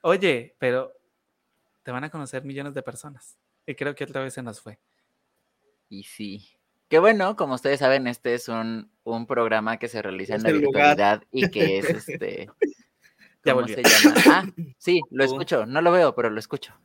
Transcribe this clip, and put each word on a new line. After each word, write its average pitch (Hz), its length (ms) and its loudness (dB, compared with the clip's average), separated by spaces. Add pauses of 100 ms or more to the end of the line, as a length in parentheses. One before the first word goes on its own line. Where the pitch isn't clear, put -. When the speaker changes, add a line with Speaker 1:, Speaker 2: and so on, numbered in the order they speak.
Speaker 1:
Oye, 165 580 0
pero 127 320 -2 (920)
te 127 80 -14
van 127 120 -8
a 151 60 -12
conocer 143 340 -12
millones 139 300 -12
de 135 100 -8
personas. - 540 -18 (280)
Y 143 100 -10
creo 143 200 -6
que - 80 -10
otra 135 180 -8
vez 131 120 -10
se 131 100 -14
nos 113 160 -14
fue. 110 180 -20 (1080)
Speaker 2:
Y 98 160 -18
sí. 101 460 -14 (400)
Que 156 100 6
bueno, 208 380 4
como 143 180 -2
ustedes 135 240 -2
saben, 135 280 2
este 120 260 -4
es 120 160 -6
un, 113 420 -6 (140)
un 117 200 -6
programa 113 520 0
que 117 100 -8
se 110 140 -8
realiza 95 320 -6
en 107 60 -2
Speaker 3:
Es 110 40 -6
Speaker 2:
la - 60 4
Speaker 3:
el 151 100 2
lugar. 147 380 2
Speaker 2:
virtualidad 104 340 2
y 180 180 0
que - 280 0
es, 101 120 -4
Speaker 3:
<laughs> 214 200 -6
Speaker 2:
este, - 380 -10 (1000)
Speaker 1:
Ya 139 80 4
Speaker 2:
¿cómo 127 80 2
Speaker 1:
volvió. 110 160 -4
Speaker 2:
se 123 60 -4
llama? - 320 6 (120)
Ah, 185 180 6 (340)
sí, 180 200 2 (120)
lo 131 120 0
Speaker 3:
Oh. 131 40 4
Speaker 2:
escucho. 135 380 -2
No 135 160 -2
lo 175 120 4
veo, 165 200 4
pero 117 160 -2
lo 107 100 -6
escucho. - 340 -12 (120)